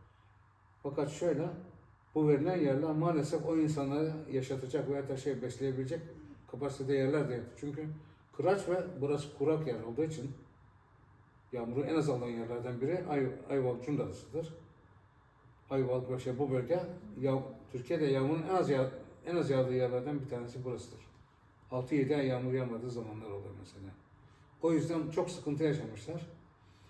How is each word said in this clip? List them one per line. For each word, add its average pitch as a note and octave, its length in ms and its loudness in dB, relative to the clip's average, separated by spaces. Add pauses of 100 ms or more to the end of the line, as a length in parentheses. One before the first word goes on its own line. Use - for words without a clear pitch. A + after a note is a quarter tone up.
(840)
Fakat C#3+ 280 0
şöyle, D#3+ 380 2 (680)
bu D#3 140 6
verilen D3+ 280 6
yerler D3 360 4
maalesef D#3 540 2
o D#3+ 100 2
insanları D3+ 560 2 (200)
yaşatacak C3 560 -2
veya C#3 200 0
da C3+ 80 -2
şey C3 260 -2
besleyebilecek C3 580 -2 (500)
kapasitede C3+ 440 -2
yerler C3+ 340 4
de B2 60 -2
yoktu. A#2 220 -6
Çünkü D3+ 320 -6 (480)
kıraç F#3+ 320 4
ve F3+ 160 2 (160)
burası C#3+ 380 -2
kurak D#3 280 4
yer A2+ 160 -2
olduğu A#2 220 0
için C3+ 280 -6 (1200)
yağmurun A#2+ 300 -2
en D#3+ 120 0
az D3+ 140 4
alan A#2+ 200 0
yerlerden A#2+ 520 -4
biri D#3+ 280 0
Ay-, C#3 240 2 (180)
Ayvalık B2+ 340 0
Cunda'sıdır. C#3 680 -4 (1160)
Ayvalık B2+ 400 2
ve B2+ 80 -2
şey, B2 200 -4
bu C#3 120 2
bölge, C3 300 2 (400)
ya-, C3 220 2 (300)
Türkiye'de D3+ 320 0
yağmurun C#3 380 4
en - 120 0
az - 160 4
yağ-, C3 200 4 (360)
en F3 100 0
az C#3 140 2
yağdığı C3 240 4
yerlerden B2+ 460 2
bir B2+ 80 -8
tanesi A#2+ 360 -6
burasıdır. A#2+ 360 -8 (720)
Altı B2+ 240 -2
yedi C#3+ 220 4
ay C3+ 100 2
yağmur B2+ 260 0
yağmadığı B2 380 -2
zamanlar A2 400 -8
oluyor G2 300 -8
mesela. G2 320 -14 (720)
O E3 100 4
yüzden D#3 380 2
çok F3 200 0
sıkıntı D3 340 -2
yaşamışlar. D3+ 640 -2 (640)